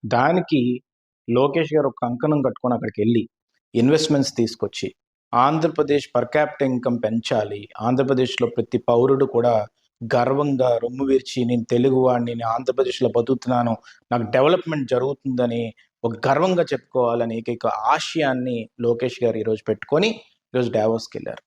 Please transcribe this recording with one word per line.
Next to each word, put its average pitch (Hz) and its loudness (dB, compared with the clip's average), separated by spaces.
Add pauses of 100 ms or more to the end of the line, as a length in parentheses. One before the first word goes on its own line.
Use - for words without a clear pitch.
దానికి 139 2 (640)
లోకేష్ 139 2
గారు 147 2
ఒక 127 -6
కంకణం 143 0
కట్టుకొని 123 -2
అక్కడికి 110 -6
వెళ్ళి 110 2 (500)
ఇన్వెస్ట్‌మెంట్స్ 139 2
తీసుకొచ్చి, 110 -4 (460)
ఆంధ్రప్రదేశ్ 147 2
per 120 0
capita 147 0
income 127 -2
పెంచాలి, 107 -2 (200)
ఆంధ్రప్రదేశ్లో 127 0
ప్రతి 117 -2
పౌరుడు 131 2
కూడా 120 2 (460)
గర్వంగా 127 0
రొమ్ము 123 -4
విరిచి, 135 0
"నేను 117 0
తెలుగువాడిని, 123 2
నేను 117 -6
ఆంధ్రప్రదేశ్లో 123 0
బతుకుతున్నాను, 120 0 (360)
నాకు 120 0
డెవలప్‌మెంట్ 156 2
జరుగుతుందని" 123 -2 (400)
ఒక 117 -2
గర్వంగా 156 2
చెప్పుకోవాలని 120 -2
ఏకైక 117 -4 (200)
ఆశయాన్ని 131 -2 (240)
లోకేష్ 120 0
గారు 113 0
ఈరోజు 110 -2
పెట్టుకొని 147 0 (440)
ఈరోజు 123 0
డావోస్కి 113 -2
వెళ్ళారు. - -12